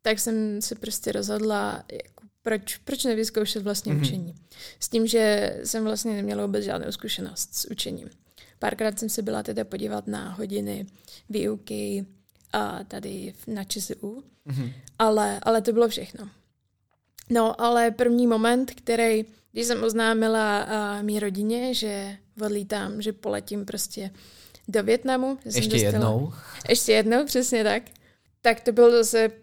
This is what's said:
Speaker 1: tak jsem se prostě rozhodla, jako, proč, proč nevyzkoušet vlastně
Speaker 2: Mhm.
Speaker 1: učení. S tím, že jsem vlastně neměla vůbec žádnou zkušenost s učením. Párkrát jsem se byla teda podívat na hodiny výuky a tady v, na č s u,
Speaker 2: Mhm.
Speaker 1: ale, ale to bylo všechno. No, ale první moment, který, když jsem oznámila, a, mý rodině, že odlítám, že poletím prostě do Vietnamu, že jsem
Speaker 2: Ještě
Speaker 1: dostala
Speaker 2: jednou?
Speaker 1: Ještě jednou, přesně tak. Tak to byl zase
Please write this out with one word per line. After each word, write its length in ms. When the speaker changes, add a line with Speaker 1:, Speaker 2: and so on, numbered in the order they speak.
Speaker 1:
tak 160
jsem 440
se 120
prostě 380
rozhodla, 800
jako, 320
proč, 340
proč 280
nevyzkoušet 580
vlastně 300
Speaker 2:
Mhm. 100
Speaker 1:
učení. 320
S 80
tím, 180
že 580
jsem 200
vlastně 300
neměla 320
vůbec 180
žádnou 280
zkušenost 640
s 160
učením. 400
Párkrát 400
jsem 100
se 140
byla 200
teda 220
podívat 420
na 240
hodiny 560
výuky 800
a 320
tady 540
v, 100
na 160
č 160
s 220
u, 200
Speaker 2:
Mhm. 280
Speaker 1:
ale, 440
ale 200
to 100
bylo 160
všechno. 400
No, 300
ale 300
první 360
moment, 480
který, 500
když 140
jsem 180
oznámila, 800
a, 400
mý 180
rodině, 540
že 420
odlítám, 560
že 100
poletím 520
prostě 460
do 140
Vietnamu, 640
že 80
jsem 100
Speaker 2:
Ještě 80
Speaker 1:
dostala 220
Speaker 2:
jednou? 400
Speaker 1:
Ještě 240
jednou, 340
přesně 380
tak. 180
Tak 200
to 120
byl 200
zase 380